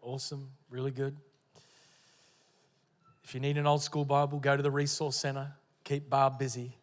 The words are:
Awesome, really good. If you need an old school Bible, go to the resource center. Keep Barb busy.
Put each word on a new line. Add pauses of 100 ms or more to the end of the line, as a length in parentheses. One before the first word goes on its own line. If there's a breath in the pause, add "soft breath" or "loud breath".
Awesome, (200)
really
good. (2000 soft breath)
If
you
need
an
old
school
Bible,
go
to
the
resource
center. (320)
Keep
Barb
busy.